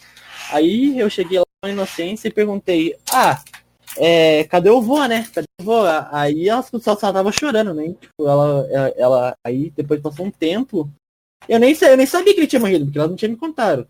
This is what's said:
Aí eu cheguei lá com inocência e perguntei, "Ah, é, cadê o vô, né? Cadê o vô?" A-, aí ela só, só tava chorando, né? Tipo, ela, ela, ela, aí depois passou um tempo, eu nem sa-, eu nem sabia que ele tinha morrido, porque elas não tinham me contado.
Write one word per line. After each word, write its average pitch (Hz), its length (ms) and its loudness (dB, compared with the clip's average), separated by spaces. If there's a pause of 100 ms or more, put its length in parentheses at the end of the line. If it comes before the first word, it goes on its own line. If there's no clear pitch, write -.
(500)
Aí 220 480 0
eu 214 100 0
cheguei 185 300 -4
lá 175 60 2 (180)
com 196 80 -8
inocência 196 580 -6
e 208 40 -6
perguntei, 196 680 -2 (140)
"Ah, 202 300 2 (540)
é, 160 480 4
cadê 180 260 2
o 247 120 4
vô, 277 240 0
né? 226 260 -2
Cadê - 140 -8 (140)
o 180 40 -14
vô?" 220 200 2
A-, 156 260 0
aí 147 380 -2
ela 240 140 0
só, 247 160 -10 (180)
só 202 160 -2
tava 190 180 0
chorando, 214 420 -2
né? 156 280 -8
Tipo, - 280 -8
ela, 143 420 2
ela, 135 260 0
ela, 123 400 0 (100)
aí 135 240 -4
depois 151 320 -4
passou 156 240 -8
um 202 40 -8
tempo, 170 600 -4 (580)
eu 226 120 2
nem 262 160 6
sa-, 311 140 4
eu 262 60 8
nem 262 100 4
sabia 370 280 2
que 359 60 0
ele 302 80 2
tinha 254 120 0
morrido, 190 260 2
porque 143 120 -6
elas 160 120 0
não 180 60 -8
tinham 220 160 -4
me 226 60 -10
contado. 214 520 -4